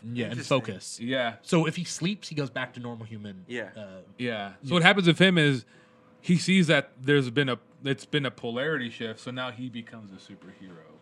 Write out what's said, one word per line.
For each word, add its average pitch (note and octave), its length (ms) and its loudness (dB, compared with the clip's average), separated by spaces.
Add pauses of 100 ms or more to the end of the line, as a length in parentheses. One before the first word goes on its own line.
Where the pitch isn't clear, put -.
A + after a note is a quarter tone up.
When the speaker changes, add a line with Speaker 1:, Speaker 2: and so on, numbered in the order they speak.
Speaker 1:
Yeah, A#2 220 -4
and G#2+ 80 -6
Speaker 2:
Interesting. B2+ 280 0
Speaker 1:
focus. - 400 -8
Speaker 3:
Yeah. A#2+ 420 -2
Speaker 1:
So D#3+ 240 4
if D#3+ 100 -2
he F3 80 -6
sleeps, - 440 -6
he D#3+ 60 -12
goes C#3+ 160 -2
back B2 240 -6
to B2 60 -12
normal A#2 260 -10
human, G#2 400 -14
Speaker 2:
Yeah. A2+ 300 -8
Speaker 1:
uh, G#2+ 60 -12 (360)
Speaker 3:
Yeah. A2 300 -6 (140)
So C#3 60 -10
Speaker 1:
yeah. C3 60 -2
Speaker 3:
what F3 80 6
happens F#3+ 240 6
with E3 140 6
him F3+ 180 6
is C#3 260 4 (560)
he F3 160 2
sees F3+ 300 4
that C#3+ 240 2 (100)
there's C3 300 4
been C3+ 180 2
a, A#2+ 100 -2 (260)
it's C3+ 220 -4
been C#3+ 200 -2
a B2 40 -4
polarity B2+ 600 -4
shift, A2+ 300 -10
so B2 100 -12
now B2+ 220 -8
he B2 160 -10
becomes A2+ 420 -14
a F#2+ 60 -18
superhero. F2+ 760 -20 (120)